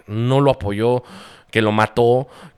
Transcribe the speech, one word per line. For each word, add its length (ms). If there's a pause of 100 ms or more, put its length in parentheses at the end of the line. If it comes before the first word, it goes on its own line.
no 320
lo 100
apoyó, 540 (480)
que 100
lo 80
mató, 560 (320)